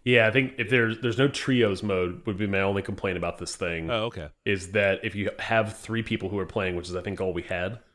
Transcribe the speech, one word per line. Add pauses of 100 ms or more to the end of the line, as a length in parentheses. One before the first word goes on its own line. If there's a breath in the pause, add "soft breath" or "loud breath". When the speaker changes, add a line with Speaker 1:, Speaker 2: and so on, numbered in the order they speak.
Speaker 1:
Yeah,
I
think
if
there's,
there's
no
trios
mode
would
be
my
only
complaint
about
this
thing.
Speaker 2:
Oh,
okay. (160)
Speaker 1:
Is
that
if
you (100)
have
three
people
who
are
playing,
which
is
I
think
all
we
had, (140)